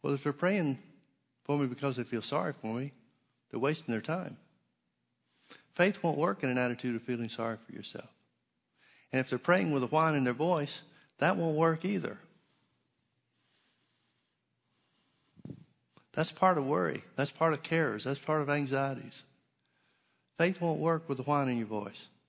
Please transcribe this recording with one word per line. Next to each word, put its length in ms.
Well, 140
if 80
they're 100
praying 460
for 140
me 80
because 300
they 80
feel 180
sorry 300
for 260
me, 140
they're 80
wasting 320
their 100
time. 360
Faith 300
won't 120
work 280
in 60
an 60
attitude 380
of 80
feeling 260
sorry 280
for 160
yourself. 360
And 60
if 100
they're 120
praying 320
with 100
a 60
whine 260
in 80
their 100
voice, 500
that 180
won't 200
work 280
either. 360
That's 180
part 280
of 60
worry. 380
That's 160
part 200
of 120
cares. 400
That's 160
part 200
of 80
anxieties. 760
Faith 240
won't 180
work 300
with 100
a 60
whine 240
in 100
your 80
voice. 400